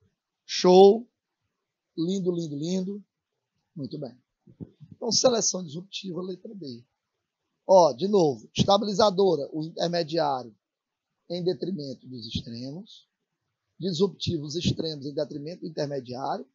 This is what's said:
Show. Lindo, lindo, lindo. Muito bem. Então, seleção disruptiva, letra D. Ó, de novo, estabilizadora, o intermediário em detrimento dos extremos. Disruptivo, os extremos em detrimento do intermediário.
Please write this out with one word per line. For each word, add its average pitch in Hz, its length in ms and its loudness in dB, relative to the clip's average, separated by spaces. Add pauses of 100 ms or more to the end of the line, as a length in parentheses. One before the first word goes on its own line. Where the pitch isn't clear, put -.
(460)
Show. 196 600 8 (920)
Lindo, 180 360 -2
lindo, 165 240 -6
lindo. 185 480 -4 (720)
Muito 147 220 -10
bem. 127 180 -12 (760)
Então, 233 200 -6
seleção 208 500 0
disruptiva, 175 600 -12
letra 185 320 -12
D. 135 280 -14 (840)
Ó, 175 260 8
de 135 160 -4
novo, 160 460 2
estabilizadora, 196 960 2
o 156 100 -6
intermediário 156 920 -4 (760)
em 175 140 -6
detrimento 160 640 -6
dos 123 200 -14
extremos. 127 840 -12 (720)
Disruptivo, 170 640 -2
os 147 100 -10
extremos 160 520 -4
em 147 60 -10
detrimento 151 500 -8
do 165 60 -12
intermediário. 143 840 -8